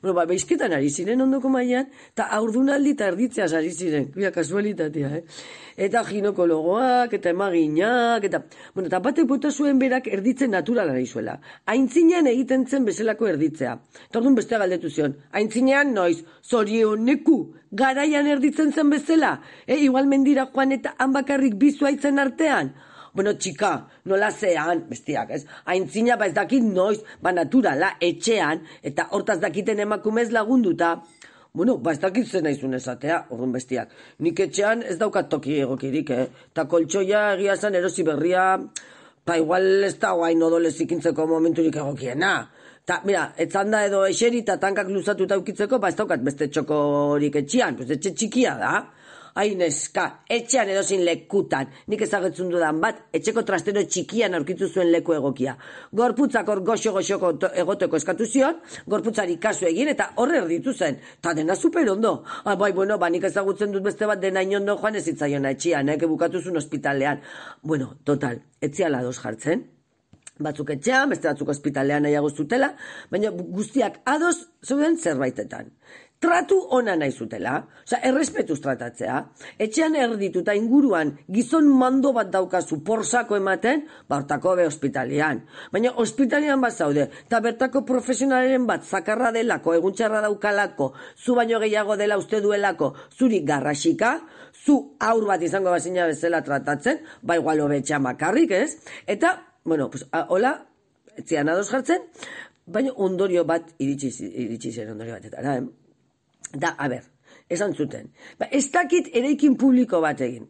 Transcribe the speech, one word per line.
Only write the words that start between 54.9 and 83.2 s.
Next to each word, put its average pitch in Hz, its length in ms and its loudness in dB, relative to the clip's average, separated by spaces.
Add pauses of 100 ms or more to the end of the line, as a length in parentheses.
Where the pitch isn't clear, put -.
leku 170 200 2
egokia. 135 440 -2 (340)
Gorputzak 233 580 0
hor 202 120 0
goxo-goxoko 185 720 0 (100)
to-, 185 80 0 (140)
egoteko 175 320 -2
eskatu 185 300 -2
zion, 269 340 2 (260)
gorputzari 196 560 -2
kasu 165 240 0
egin, 190 220 2
eta 196 280 -2
hor 247 180 2
erditu 170 380 0
zen. 151 280 -2 (200)
Ta 170 140 -2
dena 160 220 0
super 330 340 2
ondo." 190 320 0 (220)
"Ah, 202 100 2
bai, 196 180 2
bueno, 196 240 0
ba, 175 140 2
nik 175 140 0
ezagutzen 196 480 -2
dut 196 100 -2
beste 208 240 -2
bat 208 140 0
dena 190 200 0
inondo 202 360 0
joan 214 180 -2
ez 185 100 -4
zitzaiona 143 460 -2
etxean, 143 380 0
eh, 151 100 0
que 165 80 0
bukatu 165 340 0
zuen 180 160 -6
ospitalean." 143 640 -2 (420)
Bueno, 147 420 -4
total, 139 380 -2 (180)
ez 147 160 -4
ziala 156 220 0
ados 123 200 -4
jartzen. 143 520 -4 (680)
Batzuk 147 320 -6
etxean, 254 380 0
beste 170 200 -2
batzuk 143 200 -4
ospitalean 143 540 -2
nahiago 147 280 2
zutela, 247 460 -2 (340)
baina 208 200 -2
guztiak 190 720 -4
ados 311 440 0 (160)
zeuden 302 320 2
zerbaitetan. 131 720 -4 (540)
Tratu 349 320 4 (160)
ona 226 240 2
nahi 143 160 0
zutela, 113 460 -6 (260)
osea, 240 140 -4 (100)
errespetuz 262 560 0
tratatzea. 120 540 -4 (420)
Etxean 302 400 0
erdituta 208 560 0
inguruan 220 540 4 (180)
gizon 294 400 4
mando 262 480 4
bat 202 160 0
daukazu 180 540 0
porsako 220 500 0